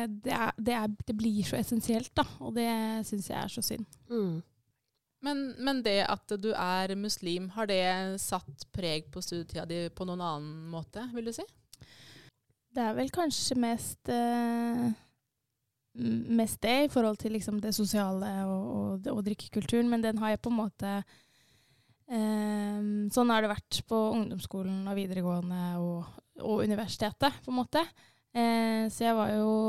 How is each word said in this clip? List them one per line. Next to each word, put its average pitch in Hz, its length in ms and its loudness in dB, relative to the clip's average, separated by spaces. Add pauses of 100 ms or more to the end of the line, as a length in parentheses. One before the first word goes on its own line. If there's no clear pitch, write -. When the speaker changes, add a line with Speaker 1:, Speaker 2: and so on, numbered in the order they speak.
(200)
Speaker 1:
det 262 120 -4
er, 226 220 0
det 233 200 0
er, 214 180 0 (100)
det 233 140 -4
blir 214 280 2
så - 140 -2
essensielt, 233 560 0
da, 294 100 4 (120)
og 247 200 -8
det 233 140 2 (320)
synes 202 260 -4
jeg - 80 -4
er - 160 -4
så 220 100 -4
synd. - 220 -4 (200)
Speaker 2:
Mm. 196 340 0 (840)
Speaker 3:
Men, 277 180 -2 (160)
men 262 280 0
det 202 160 4
at - 360 -2
du 202 160 -2
er 185 440 0
muslim, 185 560 -4
har 220 160 -2
det 190 140 2 (340)
satt - 520 -4
preg 160 440 -2
på 180 80 -8
studietida 170 480 -6
di 170 200 -2
på 185 200 -8
noen 180 160 -6
annen 156 460 -6
måte, 165 380 -8
vil 233 200 -6
du 226 60 -6
si? 359 100 -8 (1300)
Speaker 1:
Det 247 60 -2
er 220 160 0
vel 262 160 0
kanskje 285 480 0
mest, - 480 -2
eh, 240 800 2 (1080)
m-, 233 360 0
mest 226 320 2
det 233 160 4
i 294 100 6
forhold 226 320 2
til 220 160 -2
liksom 208 240 -2
det 214 160 0
sosiale 196 540 0 (140)
og, 190 260 -2
og, 202 400 -2
og 214 140 0
drikkekulturen, 233 680 0
men 233 80 2
den 220 180 0
har 214 140 2
jeg 208 80 0
på 240 100 -2
en 240 60 2
måte, 202 380 -2 (1120)
ehm, 208 1000 0
sånn 240 200 6
har 220 140 6
det 208 80 2
vært - 320 -4
på 226 160 2 (140)
ungdomsskolen 190 720 -2
og 196 100 0
videregående 180 600 0 (160)
og, 175 320 -2 (280)
og 214 280 0
universitetet, 214 800 0
på 254 80 -6
en 247 80 0
måte. 294 240 2 (500)
Eh, 226 540 2
så 233 160 -2
jeg 233 160 4
var 214 160 2
jo 214 160 4 (160)